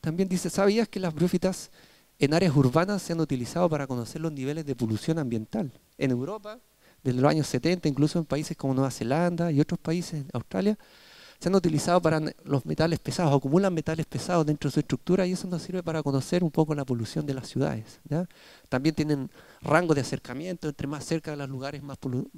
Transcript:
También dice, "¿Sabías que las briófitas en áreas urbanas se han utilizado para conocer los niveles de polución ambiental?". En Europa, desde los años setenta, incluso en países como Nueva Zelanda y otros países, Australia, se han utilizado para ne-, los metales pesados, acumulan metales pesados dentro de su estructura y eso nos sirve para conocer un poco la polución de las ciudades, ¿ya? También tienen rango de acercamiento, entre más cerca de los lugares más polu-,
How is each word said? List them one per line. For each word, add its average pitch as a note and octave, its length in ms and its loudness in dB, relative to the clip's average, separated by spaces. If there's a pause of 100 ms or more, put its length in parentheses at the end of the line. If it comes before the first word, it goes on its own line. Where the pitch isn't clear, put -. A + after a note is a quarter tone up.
También E3+ 260 0
dice, F3+ 220 -2
"¿Sabías G#3 400 2
que G3+ 100 -6
las F3 160 -2
briófitas F3+ 560 0 (480)
en C#3+ 140 4
áreas E3+ 200 4
urbanas D#3+ 480 4
se - 120 -6
han E3 80 0
utilizado D#3 480 0
para C#3+ 180 -2
conocer B2 320 -6
los D#3+ 140 -4
niveles D3 320 -6
de C#3 100 -4
polución A#2 420 -2
ambiental?". B2 540 -4 (260)
En C3+ 140 0
Europa, G3+ 480 -6 (420)
desde B2+ 200 0
los C#3+ 100 6
años D3+ 160 0
setenta, E3 400 0
incluso D3 320 2
en D#3 60 -2
países D3+ 320 -4
como C3+ 160 -2
Nueva C3 180 2
Zelanda E3+ 580 0
y C#3+ 120 4
otros D#3+ 180 0
países, D#3+ 540 -4
Australia, G3 440 0 (600)
se - 100 -2
han F#3+ 60 2
utilizado F3 440 4
para D#3+ 200 2
ne-, D#3 240 -4
los C#3+ 240 0
metales D#3 320 0
pesados, D3+ 360 2
acumulan F3 380 4
metales D#3+ 320 -2
pesados E3+ 400 0
dentro D3+ 240 0
de - 40 -6
su D3+ 80 2
estructura F#3 440 0
y F3+ 60 -4
eso F#3 160 -6
nos E3+ 160 -4
sirve F3+ 180 -6
para D#3+ 220 -2
conocer C#3 400 2
un D#3+ 80 2
poco D#3 240 2
la C#3+ 100 -4
polución B2 400 -2
de C#3+ 80 -2
las C3 140 -6
ciudades, B2+ 600 -2
¿ya? E3+ 200 -2 (420)
También C#3 240 0
tienen D3 380 0 (300)
rango D#3+ 340 4
de C#3 60 0
acercamiento, D#3+ 680 -6
entre C#3+ 180 -6
más C#3 180 -6
cerca D#3+ 280 -4
de D3 60 -8
los C#3 120 -10
lugares C3+ 320 -10
más C#3 160 -12
polu-, C3 400 -4